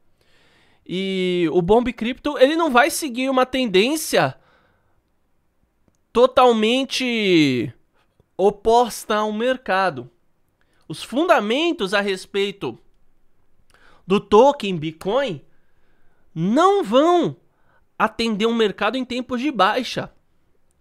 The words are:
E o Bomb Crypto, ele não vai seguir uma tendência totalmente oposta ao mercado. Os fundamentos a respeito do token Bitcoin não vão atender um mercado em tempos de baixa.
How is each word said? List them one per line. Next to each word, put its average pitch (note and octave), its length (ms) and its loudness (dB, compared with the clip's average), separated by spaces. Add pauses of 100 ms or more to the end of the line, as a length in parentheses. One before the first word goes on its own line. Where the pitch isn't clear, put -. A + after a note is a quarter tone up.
(880)
E F3+ 680 -2
o F3+ 80 2
Bomb A3+ 320 2
Crypto, B3+ 460 -6
ele C#4 160 6
não E4 160 0
vai B3 200 2
seguir C4 380 -6
uma B3+ 180 0
tendência A3+ 880 0 (1800)
totalmente A3+ 1600 2 (640)
oposta G#3+ 800 0
ao G#3+ 160 -4
mercado. G3 760 -4 (800)
Os - 160 -14
fundamentos C#4 920 -2
a G3+ 60 0
respeito G3 800 -6 (1300)
do G3+ 140 2
token G#3+ 560 4
Bitcoin F3+ 640 -6 (920)
não D#4 520 0
vão C4+ 520 2 (640)
atender A3 480 -2
um A#3 80 0
mercado A3 420 -2
em B3+ 80 -4
tempos B3 360 -8
de D4 100 -4
baixa. G#3+ 640 -2 (680)